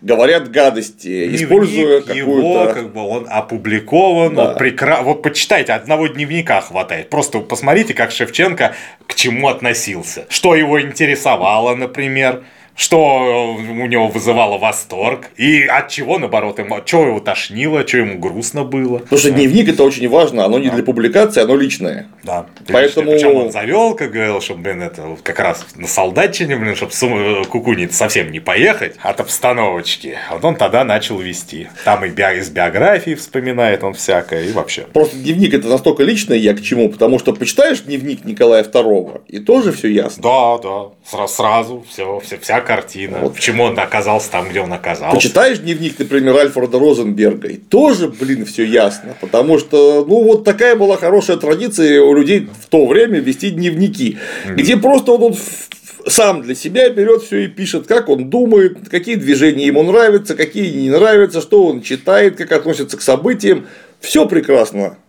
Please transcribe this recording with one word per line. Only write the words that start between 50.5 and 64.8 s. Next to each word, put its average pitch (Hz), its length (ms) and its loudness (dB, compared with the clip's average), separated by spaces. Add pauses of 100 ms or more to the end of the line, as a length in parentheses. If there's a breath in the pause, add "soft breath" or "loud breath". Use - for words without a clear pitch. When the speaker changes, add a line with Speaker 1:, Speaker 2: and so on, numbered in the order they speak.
Speaker 1:
была 196 220 2
хорошая 185 400 2
традиция 160 640 2
у 143 120 6
людей 147 320 2 (160)
в - 40 -20
то 156 200 4
время 202 340 4
вести 131 280 -4
дневники, 170 720 -2 (260 loud breath)
Speaker 2:
Мгм. 95 120 -6
Speaker 1:
где 202 200 2
просто 254 360 4
он, 233 100 4
он 233 100 4
в-, - 800 -12
сам 196 320 2
для 120 120 -6
себя 247 360 0
берет 220 340 2
все 202 140 -4
и 196 80 -2
пишет, 180 400 -6
как 226 240 0
он 131 180 0
думает, 208 480 4 (140)
какие 180 240 -4
движения 143 500 2
ему 143 180 4
нравятся, 202 520 4
какие 170 360 -4
не 135 200 -2
нравятся, 196 500 4
что 196 240 4
он 139 160 0
читает, 185 560 2
как 165 160 -4
относится 143 460 -2
к - 20 -12
событиям. 180 640 0 (340 loud breath)
Все - 260 2
прекрасно. 107 720 0 (100)